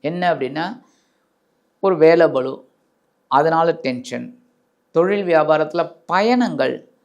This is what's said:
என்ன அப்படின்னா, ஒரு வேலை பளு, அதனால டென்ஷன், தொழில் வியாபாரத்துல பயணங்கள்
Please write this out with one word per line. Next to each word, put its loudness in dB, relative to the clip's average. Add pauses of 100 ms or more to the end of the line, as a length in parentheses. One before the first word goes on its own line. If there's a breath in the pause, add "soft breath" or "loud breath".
என்ன -2
அப்படின்னா, -6 (960)
ஒரு 0
வேலை 6
பளு, -4 (640)
அதனால 2
டென்ஷன், -8 (520)
தொழில் 0
வியாபாரத்துல 0 (100)
பயணங்கள் -2 (160)